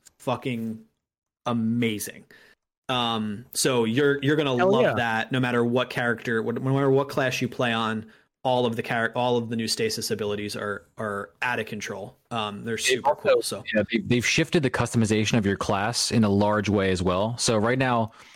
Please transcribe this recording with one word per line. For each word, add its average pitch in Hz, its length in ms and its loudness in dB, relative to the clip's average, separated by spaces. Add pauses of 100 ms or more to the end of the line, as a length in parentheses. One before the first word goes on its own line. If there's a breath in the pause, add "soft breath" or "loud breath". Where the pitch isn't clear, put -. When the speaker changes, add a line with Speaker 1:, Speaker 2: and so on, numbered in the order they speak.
(180)
Speaker 1:
fucking 117 600 -6 (680)
amazing. 113 800 -2 (640 loud breath)
Um, 113 640 -2
so 127 300 2
you're, 139 380 2
you're 143 140 2
gonna 139 200 2
Speaker 2:
Hell 185 160 4
Speaker 1:
love 240 100 4
Speaker 2:
yeah. 151 120 2
Speaker 1:
that 113 380 -2
no 127 80 0
matter 120 240 2
what 123 260 0
character, 117 520 -2
what, 117 200 -4
no 131 120 0
matter 139 160 4
what 139 180 4
class 131 320 -2
you 120 80 0
play 120 240 -2
on, 110 340 -2 (360 loud breath)
all 123 240 2
of 113 100 -2
the 117 60 -2
char-, 113 340 -2
all 123 220 2
of 113 100 -2
the 120 80 -4
new 113 100 -2
Stasis 110 440 -2
abilities 104 440 -4
are, 104 300 -8 (140)
are 101 320 -8 (100)
out 123 180 -2
of 110 60 -2
control. 101 500 -10 (160)
Um, 104 320 -6
they're 113 140 -6
Speaker 3:
They've - 80 -4
Speaker 1:
super 127 240 0
Speaker 3:
also, 151 140 -2 (100)
Speaker 1:
cool. 120 100 2
So - 220 -8 (100)
Speaker 3:
yeah, 104 160 2
they, 113 100 0
they've 110 260 2
shifted 156 360 2
the 131 60 2
customization 113 680 2
of 98 80 2
your 98 100 2
class - 560 -2
in 113 120 4
a 104 40 4
large 104 400 4
way 98 220 4
as 92 120 0
well. 98 360 0
So 117 180 2
right 117 220 2
now, 120 340 2 (240 loud breath)